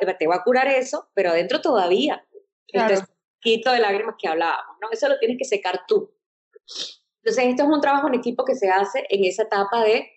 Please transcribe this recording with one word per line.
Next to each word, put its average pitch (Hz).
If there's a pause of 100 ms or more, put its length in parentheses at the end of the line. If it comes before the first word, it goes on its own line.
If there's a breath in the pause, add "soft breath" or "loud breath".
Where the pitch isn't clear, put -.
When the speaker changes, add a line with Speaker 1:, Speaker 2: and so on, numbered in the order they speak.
Speaker 1:
eh, 196 (120)
te -
va 175
a 180
curar 254
eso, 269
pero 185
adentro 175
todavía. 233 (440)
Speaker 2:
Claro. 214
Speaker 1:
Este 190 (340)
quito 226
de 247
lágrimas 214
que -
hablábamos, 165
¿no? 214
Eso 226
lo 277
tienes 247
que 262
secar 185
tú. - (1080 loud breath)
Entonces, 226
esto 247
es 285
un 302
trabajo 285
en 254
equipo 247
que -
se 196
hace 196
en 196
esa 180
etapa 208
de 226 (100)